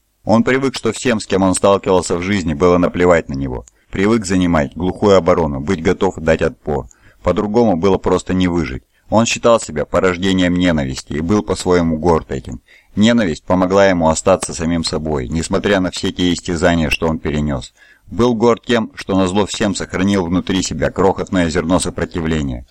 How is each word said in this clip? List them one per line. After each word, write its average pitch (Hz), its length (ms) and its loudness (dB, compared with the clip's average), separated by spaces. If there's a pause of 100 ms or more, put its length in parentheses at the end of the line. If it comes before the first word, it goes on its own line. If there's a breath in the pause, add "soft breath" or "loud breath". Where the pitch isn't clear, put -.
(240)
Он 110 200 2
привык, 131 320 0
что 110 160 -4
всем, 113 280 -2
с - 60 -12
кем 98 160 0
он 92 120 2
сталкивался 95 640 2
в 87 40 -6
жизни, 92 300 -2
было 87 240 4
наплевать 87 540 2
на 69 40 -8
него. 64 300 -8 (260 soft breath)
Привык 104 360 0
занимать 87 500 0
глухую 95 400 2
оборону, 85 440 2
быть 80 220 -4
готов 90 340 0
дать 80 260 0
отпор. 73 460 -4 (340 soft breath)
По-другому 104 560 0
было 95 180 2
просто 92 380 -2
не 92 120 2
выжить. 78 360 -2 (260)
Он 107 160 2
считал 117 340 2
себя 73 280 -6
порождением 90 680 0
ненависти 73 600 -2
и 76 80 -4
был 101 200 2
по-своему 87 540 0
горд 80 340 0
этим. 65 300 -8 (340 soft breath)
Ненависть 98 500 0
помогла 92 420 4
ему 85 240 2
остаться 87 420 0
самим 82 320 -4
собой, 76 440 -4
несмотря 92 520 -2
на 90 100 -2
все 95 220 -6
те 87 180 0
истязания, 82 600 0
что - 180 -2
он 80 120 -2
перенес. 73 520 -4 (360 soft breath)
Был 117 260 0
горд 113 320 0
тем, 113 300 0
что - 200 -4
назло 95 300 2
всем 101 280 -2
сохранил 92 520 -2
внутри 90 360 -2
себя 69 280 -4
крохотное 90 580 0
зерно 82 300 0
сопротивления, 80 920 -4